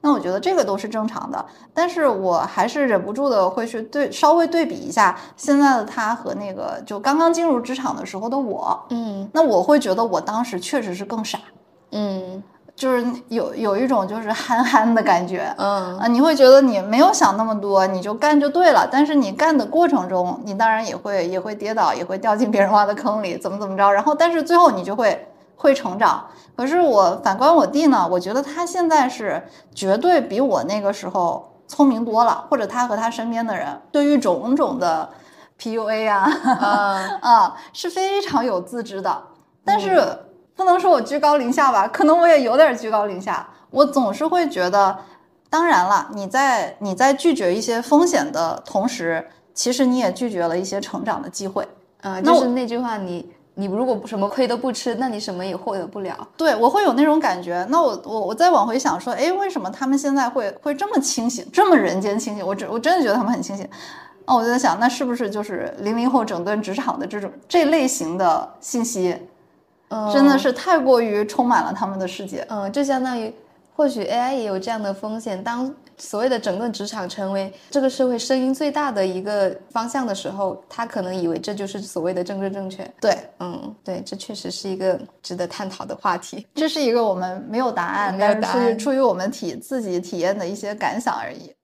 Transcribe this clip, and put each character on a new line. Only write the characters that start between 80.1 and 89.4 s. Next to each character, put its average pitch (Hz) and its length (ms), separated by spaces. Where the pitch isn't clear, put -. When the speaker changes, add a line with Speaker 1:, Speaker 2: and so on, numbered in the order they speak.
Speaker 2:
时 - 160
候， 196 380
他 233 180
可 220 160
能 180 100
以 185 140
为 165 140
这 208 120
就 196 140
是 196 140
所 175 240
谓 180 100
的 180 80
政 196 180
治 196 80
正 190 220
确。 190 180
Speaker 1:
对。 196 180
Speaker 2:
嗯， 180 420
对， 185 240
这 196 100
确 190 160
实 196 160
是 185 200
一 190 80
个 185 200
值 - 140
得 180 100
探 190 240
讨 - 160
的 - 120
话 180 200
题。 - 380
Speaker 1:
这 311 140
是 320 120
一 247 120
个 233 100
我 214 100
们 185 360
没 220 100
有 254 140
答 175 140
案， 190 280
Speaker 2:
没 196 100
有 208 100
答 220 160
案。 - 40
Speaker 1:
但 247 140
是 - 0
出 - 20
于， 226 60
出 247 160
于 262 80
我 240 120
们 185 200
体-， - 260